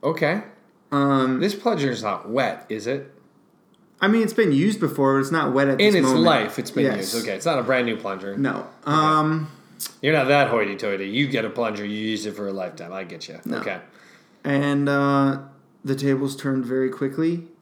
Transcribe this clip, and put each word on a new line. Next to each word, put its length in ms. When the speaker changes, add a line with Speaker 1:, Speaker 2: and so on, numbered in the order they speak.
Speaker 1:
Okay. 400
Speaker 2:
Um, 480
Speaker 1:
This 140
plunger's 480
not 280
wet, 400
is 160
it? 260
Speaker 2:
I 80
mean, 140
it's 100
been 200
used 280
before, 360
but 40
it's 120
not 200
wet 160
at 120
Speaker 1:
In 120
Speaker 2:
this 40
Speaker 1:
its 80
Speaker 2:
moment. 200
Speaker 1:
life, 340
it's 120
been 140
Speaker 2:
Yes. 280
Speaker 1:
used. 140
Okay, 100
it's 100
not 120
a 40
brand 240
new 100
plunger. 420
Speaker 2:
No. 280
Speaker 1:
Okay. 100
Speaker 2:
Um, 520
Speaker 1:
You're 100
not 160
that 220
hoity-toity. 580
You 180
get 180
a 60
plunger, 340
you 120
use 300
it 100
for 100
a 60
lifetime. 400
I 120
get 240
you. 160
Speaker 2:
No. 140
Speaker 1:
Okay. 200
Speaker 2:
And, 440
uh, 500
the 120
tables 400
turned 280
very 260
quickly 580